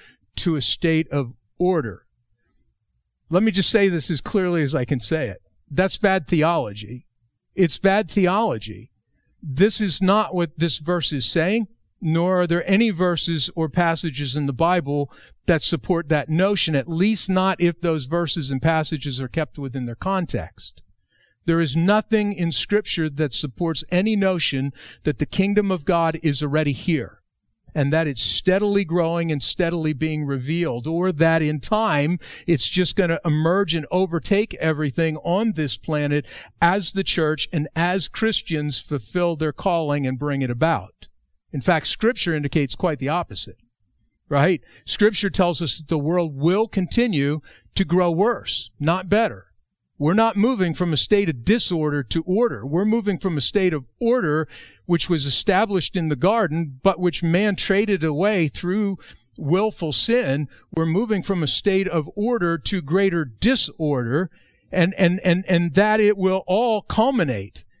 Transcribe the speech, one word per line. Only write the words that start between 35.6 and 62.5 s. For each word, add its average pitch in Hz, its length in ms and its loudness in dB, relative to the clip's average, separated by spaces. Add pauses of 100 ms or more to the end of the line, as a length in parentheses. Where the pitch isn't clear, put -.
planet 147 480 -2 (340)
as 180 300 2
the 190 140 -4
church 156 480 0
and 156 240 -2
as 175 320 0
Christians 151 720 -2
fulfill 170 560 -4
their 151 160 -2
calling 147 560 0
and 127 100 -4
bring 139 240 -2
it 123 80 0
about. 120 560 -2 (460)
In 139 80 -4
fact, 160 260 2
Scripture 220 480 0
indicates 147 400 -2
quite 156 240 -2
the 131 120 -4
opposite, 156 480 -6 (720)
right? 147 320 2 (240)
Scripture 202 460 2
tells 175 320 2
us 147 160 -2
that 151 80 -16
the 160 120 0
world 160 360 0
will 180 320 2
continue 175 760 0 (340)
to 196 80 2
grow 175 260 2
worse, 180 680 -2
not 175 280 0
better. 196 360 0 (560)
We're 151 140 2
not 226 220 2
moving 202 380 2
from 175 180 0
a 151 40 2
state 202 320 2
of 120 160 -6
disorder 156 600 0
to 165 180 0
order. 185 420 0
We're 156 200 0
moving 208 340 0
from 180 180 -2
a 143 40 0
state 185 320 0
of 135 160 -6 (120)
order 190 460 2 (400)
which 175 240 2
was 147 160 0
established 190 720 0
in 165 120 0
the 147 80 0
garden, 165 680 0
but 180 160 2
which 180 220 0
man 180 340 2
traded 196 480 0
away 170 420 0
through 196 520 -2 (380)
willful 175 540 -2
sin. 151 560 0 (240)
We're 165 160 -2
moving 202 380 0
from 180 180 -2
a 143 60 0
state 190 400 0
of 151 260 -2
order 208 440 0